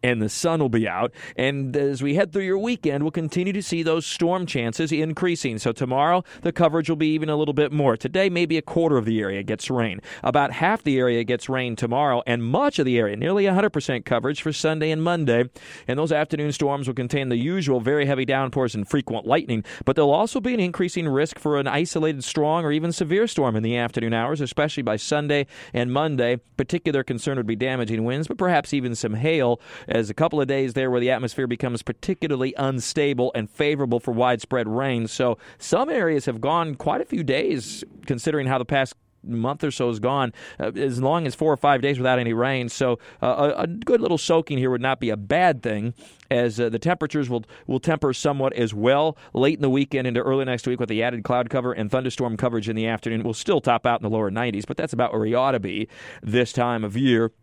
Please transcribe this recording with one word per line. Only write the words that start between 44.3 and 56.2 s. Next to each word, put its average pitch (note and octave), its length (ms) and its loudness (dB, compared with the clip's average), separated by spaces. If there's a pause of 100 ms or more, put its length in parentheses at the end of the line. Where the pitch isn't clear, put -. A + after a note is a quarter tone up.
here B2+ 140 2
would B2 100 0
not C3 180 0
be A#2 120 -2
a G#2 60 -2
bad C#3+ 440 2
thing, A2 320 -2 (380)
as, A#2+ 280 2
uh, A#2+ 100 2
the A2 100 -2
temperatures D3+ 500 0
will, A#2 140 -2 (240)
will B2+ 120 0
temper D3 340 0
somewhat C#3 400 0
as A2+ 200 0
well C#3 420 2 (200)
late C#3+ 220 4
in D3 40 -4
the C#3 80 2
weekend C3+ 380 0
into A#2+ 140 0
early C3+ 240 2
next B2+ 200 -4
week B2 140 0
with A#2 100 -2
the A2 140 0
added A#2+ 200 -2
cloud B2 280 0
cover B2 200 0
and G#2 200 -2
thunderstorm B2+ 440 -2
coverage A2+ 320 -2
in A2+ 80 -2
the A2+ 120 -2
afternoon. A2+ 340 -2
We'll A2+ 140 -2
still F3 260 0
top A#2+ 240 2
out A#2+ 160 2
in - 20 -10
the A2 120 0
lower G#2+ 160 0
nineties, G#2+ 340 -4
but - 120 -6
that's - 160 -4
about A#2+ 180 0
where A2 100 0
we A2 140 0
ought C3 160 2
to B2+ 80 0
be G2 280 -6 (360)